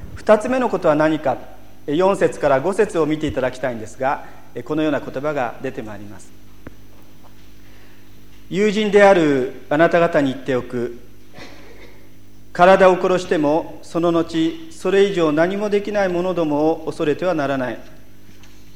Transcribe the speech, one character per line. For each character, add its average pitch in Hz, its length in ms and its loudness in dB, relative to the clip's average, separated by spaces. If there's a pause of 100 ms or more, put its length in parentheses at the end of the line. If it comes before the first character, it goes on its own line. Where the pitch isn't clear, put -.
(160)
二 214 220 6
つ 240 120 -4
目 262 100 0
の 240 100 0
こ 185 100 -2
と 160 100 2
は 147 60 6
何 156 240 4
か、 131 180 -2 (500)
四 185 300 2
節 - 240 0
か 151 80 4
ら 135 100 4
五 175 140 0
節 196 260 2
を 156 60 2
見 151 140 0
て 156 80 -2
い 135 60 -2
た 139 60 -4
だ 123 120 0
き - 100 -10
た 131 100 -2
い 120 40 -8
ん 110 40 -10
で 110 80 -10
す - 100 -16
が、 - 460 -4 (220)
こ 151 100 -4
の 156 80 0
よ 156 60 0
う - 20 0
な 131 80 0
言 123 100 -8
葉 143 240 -4
が 123 300 -4
出 131 80 -6
て 131 100 -10
ま 107 140 -10
い 98 40 -12
り 101 60 -12
ま 101 140 -12
す。 - 120 -14 (2250)
「友 202 200 2
人 208 200 0
で 202 100 8
あ 196 100 12
る 143 560 2
あ 147 120 2
な 170 100 6
た 170 100 4
方 170 220 4
に 135 100 2
言 113 80 -8
っ - 60 -14
て 131 100 0
お 123 60 0
く。 120 380 -6 (1500)
体 185 380 8
を 180 60 4
殺 185 200 2
し 180 100 -6
て 180 120 2
も、 151 420 0
そ - 180 -6
の 170 120 4
後、 165 600 0
そ - 200 -4
れ 196 180 6
以 170 60 -4
上 160 160 4
何 175 260 2
も 208 140 -2
で 202 100 2
き 208 100 -6
な 208 140 2
い 185 40 0
者 180 260 0
ど 170 100 0
も 151 380 2
を - 20 -12
恐 156 180 -4
れ 147 120 2
て 165 100 -4
は 180 80 2
な 143 140 0
ら 139 100 -2
な 123 140 -4
い。 107 80 -10 (960)